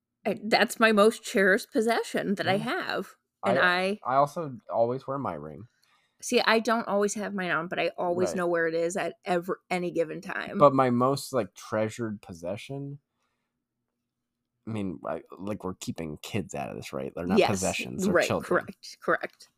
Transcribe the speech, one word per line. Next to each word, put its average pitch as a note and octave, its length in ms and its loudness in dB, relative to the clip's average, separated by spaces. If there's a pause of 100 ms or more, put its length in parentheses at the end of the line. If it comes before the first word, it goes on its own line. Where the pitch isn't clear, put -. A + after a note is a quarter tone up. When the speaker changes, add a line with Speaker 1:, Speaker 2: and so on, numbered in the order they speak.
(260)
Speaker 1:
I, G#3 200 -2
that's - 340 2
my A3+ 140 6
most G#3+ 300 4
cherished G3 500 2
possession A3+ 600 0
that E3 120 -2
I F#3 80 4
Speaker 2:
Yeah. G#3+ 80 -2 (220)
Speaker 1:
have. - 220 -4 (380)
And G3 140 4
Speaker 2:
I, F#3 460 2
Speaker 1:
I B2+ 80 0
Speaker 2:
I - 20 4
also C#3+ 400 2 (160)
always A#2 340 2
wear C3+ 120 -4
my A2+ 160 -2
ring. D#2 340 -12 (540)
Speaker 1:
See, - 180 0
I A3+ 200 4
don't A#3 280 0
always G3+ 280 0
have G3+ 180 -6
mine F3+ 180 -2
on, D#3+ 160 -2
but F3 120 -4
I E3+ 180 2
always F3+ 320 0
Speaker 2:
Right. F3 80 -4
Speaker 1:
know F3 100 0
where E3 200 2
it E3 80 -2
is E3+ 200 0
at E3+ 200 -4 (100)
ever, F3 340 -2 (100)
any F3+ 220 -2
given D#3+ 300 -2
time. - 380 -8
Speaker 2:
But C#3+ 140 10
my C3 180 6
most, B2+ 420 2
like, A#2 220 0
treasured A2 640 -4
possession, B2+ 800 -10 (1700)
I A2 60 -8
mean, G2 340 -4
I, D#2 180 -6 (140)
like, G2 280 -8
we're F#2 80 -4
keeping D#2+ 480 -8
kids - 340 -6
out C2+ 140 -6
of G1+ 80 -10
this, - 160 -12
right? C2+ 200 -8
They're F2 140 -6
not F#2+ 120 2
Speaker 1:
Yes, F3 100 6
Speaker 2:
possessions, F#2 560 -2
they're F#3+ 80 0
Speaker 1:
right, D3+ 120 4
Speaker 2:
children. G#2+ 220 -2
Speaker 1:
correct, - 560 -4
correct. - 540 -4